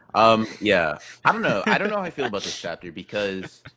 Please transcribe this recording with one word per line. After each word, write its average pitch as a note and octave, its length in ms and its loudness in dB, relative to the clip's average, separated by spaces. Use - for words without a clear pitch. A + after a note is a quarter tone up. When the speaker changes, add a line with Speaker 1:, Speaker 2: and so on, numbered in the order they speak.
Speaker 1:
um, A2 320 6
yeah. F2 360 2
I D3+ 80 6
don't A3 100 -6
know. B2 240 0
I G#3+ 100 2
don't G3+ 140 -2
know - 60 -4
how G3+ 60 -4
I F3 80 -8
feel C#3 160 -6
about G2+ 160 -6
this - 160 -10
Speaker 2:
<laughs> - 20 -14
Speaker 1:
chapter F2 300 -10
because F#2+ 720 -6